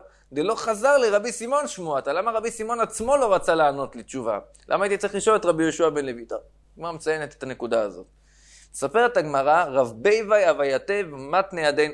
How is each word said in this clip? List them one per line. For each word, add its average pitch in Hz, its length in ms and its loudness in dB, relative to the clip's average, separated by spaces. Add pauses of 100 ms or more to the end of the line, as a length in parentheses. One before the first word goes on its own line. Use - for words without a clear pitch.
(320)
דלא 165 240 0
חזר 233 420 2
לרבי 220 340 2
סימון 262 360 -2
שמועתא. 147 420 -4
למה 196 220 -2
רבי 220 200 -4
סימון 226 280 -6
עצמו 226 380 0
לא 226 160 4
רצה 170 220 2
לענות 139 400 0
לי 113 80 -14
תשובה? 113 360 -4 (300)
למה 180 160 0
הייתי 196 120 0
צריך 196 180 -4
לשאול 214 200 2
את 185 100 -2
רבי 160 180 2
יהושע 165 260 2
בן 147 160 -4
לוי? 120 200 -8
טוב, - 140 -8 (340)
הגמרא 165 180 -10
מציינת 156 420 -6
את - 100 -12
הנקודה 117 380 -2
הזאת. 92 240 -6 (680)
מספרת 226 440 0
הגמרא, 165 460 2
רב 131 340 0
ביבי 208 480 2
הווייתיו 143 680 0
מתנא 165 480 -2
הדין 151 340 2